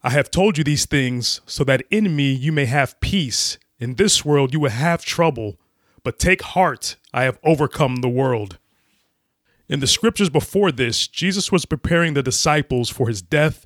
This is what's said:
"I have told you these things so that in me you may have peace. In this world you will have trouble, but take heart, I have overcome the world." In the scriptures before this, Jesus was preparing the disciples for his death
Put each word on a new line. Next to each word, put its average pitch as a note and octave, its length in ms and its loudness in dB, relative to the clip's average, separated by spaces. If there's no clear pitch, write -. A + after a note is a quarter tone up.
"I C3 80 0
have C3+ 180 2
told F3+ 300 2
you D#3 60 2
these D3 220 0
things B2 600 -2
so - 160 -4
that C3 260 2
in G3+ 280 2
me C#3 160 2
you C3+ 180 -2
may D3 140 2
have C3 340 -2
peace. - 600 -2
In A#2+ 160 -6
this G3+ 300 2
world C#3+ 280 2
you D#3 60 0
will C#3+ 120 2
have D#3+ 340 0
trouble, A#2+ 560 -2
but - 160 -6
take F#3 240 2
heart, - 540 -2
I B2 80 0
have C3 220 -2
overcome C#3 540 2
the B2 100 -2
world." B2 500 -2
In C#3+ 100 -2
the C#3+ 80 -2
scriptures G#3 440 2
before F3+ 420 0
this, A#2 340 -2
Jesus F#3+ 460 -2
was F3+ 120 2
preparing E3 500 0
the C#3 100 0
disciples C3 680 0
for B2 160 -2
his G#2+ 160 -4
death D3+ 440 0